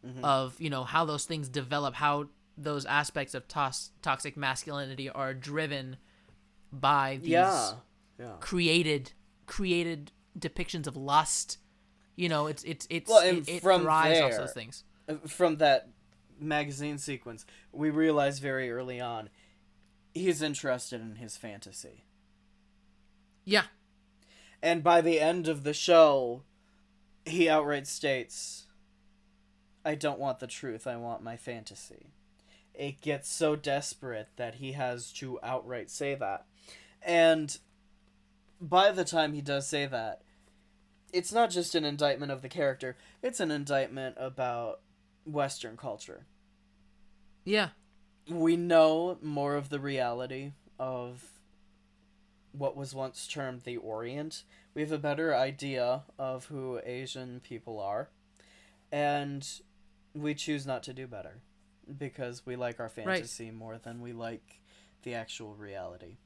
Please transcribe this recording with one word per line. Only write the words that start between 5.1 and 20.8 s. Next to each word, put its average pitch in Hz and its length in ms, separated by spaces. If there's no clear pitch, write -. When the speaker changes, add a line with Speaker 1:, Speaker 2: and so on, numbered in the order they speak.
Speaker 2:
driven 135 640
by 135 480
these 127 120
Speaker 1:
Yeah, 170 400
yeah. 120 200
Speaker 2:
created, 160 720
created 170 640
depictions 160 460
of 135 100
lust. 143 600
You 175 140
know, 151 160
it's, 151 180
it's, 160 280
it's, 165 180
Speaker 1:
Well, 202 180
and 180 120
Speaker 2:
it, 143 160
it 175 80
Speaker 1:
from 185 180
Speaker 2:
thrives 160 400
off 139 80
Speaker 1:
there, 113 100
Speaker 2:
those - 140
things. 113 300
Speaker 1:
uh, 156 60
from 160 300
that 143 320
magazine 147 600
sequence, 123 440
we 151 180
realize 147 480
very 131 320
early 123 320
on 113 280
he's 165 300
interested 131 580